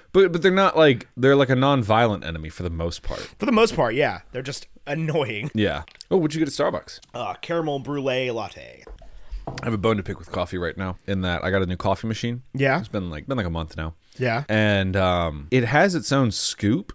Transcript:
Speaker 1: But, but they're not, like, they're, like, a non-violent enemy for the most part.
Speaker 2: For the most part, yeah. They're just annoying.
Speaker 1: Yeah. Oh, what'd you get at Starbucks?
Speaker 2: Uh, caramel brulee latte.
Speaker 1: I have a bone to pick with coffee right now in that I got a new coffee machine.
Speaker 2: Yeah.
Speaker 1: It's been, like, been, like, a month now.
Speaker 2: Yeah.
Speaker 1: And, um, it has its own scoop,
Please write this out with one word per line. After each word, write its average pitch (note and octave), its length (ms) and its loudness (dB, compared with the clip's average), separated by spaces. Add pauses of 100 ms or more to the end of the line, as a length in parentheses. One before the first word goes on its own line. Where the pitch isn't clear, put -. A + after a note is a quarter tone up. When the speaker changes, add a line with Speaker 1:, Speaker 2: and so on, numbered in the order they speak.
(140)
Speaker 1:
But, F#3 180 6
but E3 100 -2
they're F#3 100 6
not, F#3+ 260 4
like, C#3+ 380 6
they're, C3 220 6
like, C3+ 120 4
a C3+ 60 4
non-violent A#2+ 680 2
enemy D#2 240 -8
for - 140 -10
the F2+ 60 -2
most E2 320 -4
part. - 200 -6 (180)
Speaker 2:
For G#3+ 60 -4
the C4 80 2
most A3 220 4
part, A#2+ 200 0
yeah. B2 240 0 (140)
They're B2 80 -8
just B2+ 260 -10 (180)
annoying. C#3+ 720 -4
Speaker 1:
Yeah. E2+ 280 0 (280)
Oh, F3+ 60 4
what'd D#3 180 0
you D#3+ 100 -2
get C#3 40 -2
at C3 40 -8
Starbucks? - 460 -4 (140)
Speaker 2:
Uh, A2 220 -6
caramel D#3+ 440 -4
brulee C3 500 -2
latte. F2 540 -10 (640)
Speaker 1:
I - 180 -10
have A#2 80 -2
a G#2+ 40 -2
bone A2 200 2
to F#2+ 60 -4
pick F2 160 -10
with E2+ 120 -18
coffee F2+ 260 -4
right E2+ 200 -4
now F#2 200 -6 (100)
in G2 140 -2
that F2+ 220 -2
I F#2 60 -2
got G2 120 2
a F#2 40 0
new F2 120 -2
coffee G2 300 0
machine. A#2+ 360 -4 (100)
Speaker 2:
Yeah. C3+ 260 0
Speaker 1:
It's A2+ 100 -8
been, F#2+ 200 -4
like, D2+ 180 -10
been, C3+ 100 -4
like, G#2+ 100 0
a - 20 -2
month E2 280 -6
now. D#2+ 180 -6 (220)
Speaker 2:
Yeah. B2 320 0
Speaker 1:
And, G#2 480 2
um, E2+ 520 0
it B2+ 140 4
has D#3 320 2
its C3 160 -4
own C3+ 200 2
scoop, - 640 -2